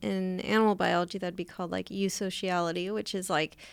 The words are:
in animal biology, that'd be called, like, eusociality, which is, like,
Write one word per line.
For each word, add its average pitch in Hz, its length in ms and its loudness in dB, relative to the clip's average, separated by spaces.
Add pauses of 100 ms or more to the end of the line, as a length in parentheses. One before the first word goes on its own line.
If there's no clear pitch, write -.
in 185 380 0
animal 214 340 6
biology, 180 420 2
that'd 180 180 -4
be 170 100 -4
called, 175 260 -6
like, 185 180 -4
eusociality, 185 1040 0
which 208 220 -4
is, 185 160 -4
like, 156 260 0 (160)